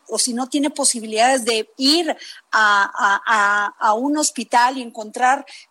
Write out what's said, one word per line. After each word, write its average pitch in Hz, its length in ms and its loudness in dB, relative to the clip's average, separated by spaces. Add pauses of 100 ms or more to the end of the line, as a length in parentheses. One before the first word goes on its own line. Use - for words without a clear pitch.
o 220 120 -6
si 240 160 -2
no 254 140 -4
tiene 294 200 0
posibilidades 240 760 0
de 220 320 -2
ir 302 380 0 (360)
a, 208 320 4
a, 196 420 0
a, 208 400 2 (140)
a 214 160 2
un 285 240 -2
hospital 254 580 0
y 254 60 -8
encontrar, 233 640 -2 (240)